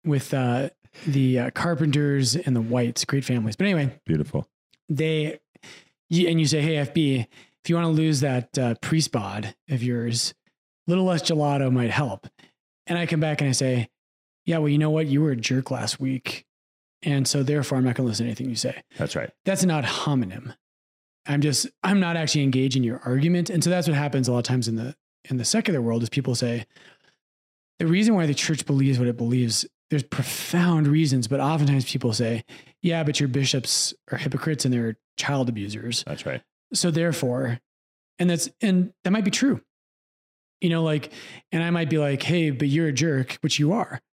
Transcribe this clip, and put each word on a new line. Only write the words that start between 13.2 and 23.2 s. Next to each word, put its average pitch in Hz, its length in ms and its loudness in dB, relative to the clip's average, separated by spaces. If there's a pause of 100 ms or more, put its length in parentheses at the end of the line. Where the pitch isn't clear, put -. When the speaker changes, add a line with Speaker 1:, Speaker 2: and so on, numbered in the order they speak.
Speaker 1:
back 156 200 0
and 139 80 2
I 127 40 2
say, 123 360 0 (560)
"Yeah, 165 140 0
well, 151 100 2
you 147 100 4
know 156 120 2
what? 156 160 0
You 139 160 2
were 156 100 2
a 127 40 -2
jerk 127 340 -2
last 117 300 -6
week. 131 440 -6 (600)
And 139 220 2
so 143 160 0
therefore, 139 360 0
I'm 127 60 2
not 120 120 2
gonna 127 120 0
listen 113 180 -2
to - 40 -4
anything 127 200 -6
you 110 60 -6
say." - 260 -6 (160)
Speaker 2:
That's - 180 -4
right. - 140 -6 (140)
Speaker 1:
That's 190 200 0
not 160 200 2
homonym. 113 720 -2 (720)
I'm 143 140 0
just, 143 280 0 (160)
I'm 190 160 4
not 170 160 0
actually 151 260 0
engaged 131 340 2
in 127 80 2
your 113 200 -2
argument. 160 460 2